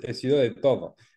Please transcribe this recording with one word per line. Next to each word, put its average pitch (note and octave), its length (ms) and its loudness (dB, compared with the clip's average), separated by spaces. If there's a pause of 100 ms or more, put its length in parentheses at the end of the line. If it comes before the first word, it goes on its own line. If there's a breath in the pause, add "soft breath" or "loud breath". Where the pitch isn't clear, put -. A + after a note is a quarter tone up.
he A#2+ 120 -8
sido C#3 240 0
de A#2+ 120 2
todo. G#2+ 460 -2 (200 soft breath)